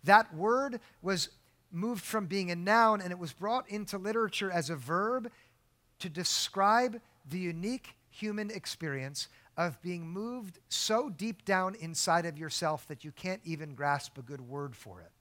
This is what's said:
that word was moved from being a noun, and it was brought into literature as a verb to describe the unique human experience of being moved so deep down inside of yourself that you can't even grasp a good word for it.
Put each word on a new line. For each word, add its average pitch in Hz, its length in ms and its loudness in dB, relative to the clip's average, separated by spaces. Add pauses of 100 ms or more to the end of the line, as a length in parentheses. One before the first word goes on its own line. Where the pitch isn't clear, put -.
that 208 280 8
word 240 460 0 (220)
was 180 280 0 (420)
moved 202 320 -4
from 214 220 -2
being 180 260 -2
a 175 40 0
noun, 208 460 6
and 180 100 -4
it 180 80 -8
was 160 140 -6
brought 226 360 -2
into 202 280 -6
literature 208 520 0
as 170 200 0
a 165 60 -2
verb 202 560 0 (680)
to 185 100 -6
describe 208 920 2 (280)
the 175 100 -4
unique 180 560 -4 (240)
human 208 320 -4
experience 143 760 -6 (300)
of 165 240 -2
being 170 260 -6
moved 208 520 -8 (100)
so 240 400 2
deep 202 360 -6
down 190 300 2
inside 165 500 2
of 151 120 -6
yourself 156 500 -2
that 147 160 -12
you 151 80 -12
can't 185 320 -6
even 151 320 -8
grasp 143 420 0
a 135 40 -12
good 131 200 -12
word 131 340 -8
for 90 260 -18
it. 82 200 -20